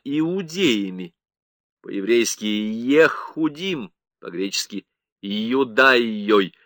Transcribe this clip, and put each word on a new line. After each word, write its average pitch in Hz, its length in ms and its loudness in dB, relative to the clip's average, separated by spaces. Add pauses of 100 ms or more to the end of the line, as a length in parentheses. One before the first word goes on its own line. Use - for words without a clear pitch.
иудеями. 151 1080 -2 (680)
По-еврейски 107 640 -2
"ехудим", 139 1500 0 (260)
по-гречески 95 680 -8 (360)
Иудаией, 110 1300 2 (120)